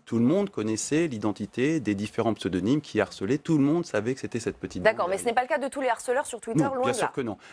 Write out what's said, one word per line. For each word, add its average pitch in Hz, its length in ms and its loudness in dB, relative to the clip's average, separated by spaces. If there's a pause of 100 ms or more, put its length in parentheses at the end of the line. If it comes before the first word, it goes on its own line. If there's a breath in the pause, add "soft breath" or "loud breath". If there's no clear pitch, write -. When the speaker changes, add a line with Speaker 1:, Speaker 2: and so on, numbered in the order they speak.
Speaker 1:
Tout 117 120 -2
le 117 80 6
monde 190 240 2
connaissait 110 580 0
l'identité 120 720 -2
des 104 160 0
différents 107 380 0
pseudonymes 101 480 0
qui - 200 0
harcelaient, 101 360 0
tout 160 200 2
le 139 60 6
monde 165 220 2
savait 110 300 -2
que - 40 -10
c'était 117 200 -6
cette - 180 -4
petite - 240 -8
Speaker 2:
D'accord, 214 240 2
Speaker 1:
bande 185 60 -2
Speaker 2:
mais 196 80 0
ce - 60 -8
Speaker 1:
derrière. 240 160 2
Speaker 2:
n'est 254 60 -2
pas 320 80 0
le 262 60 0
cas 277 60 -2
de - 40 -10
tous 277 100 -6
les 254 80 2
harceleurs 247 360 0
sur 226 160 -10
Twitter, 226 220 0
Speaker 1:
Non, 262 100 -2
Speaker 2:
loin 254 120 -2
Speaker 1:
bien 123 60 2
Speaker 2:
de 113 60 -2
Speaker 1:
sûr 165 80 0
Speaker 2:
là. - 100 -4
Speaker 1:
que 143 60 -2
non. 110 160 -4 (160 loud breath)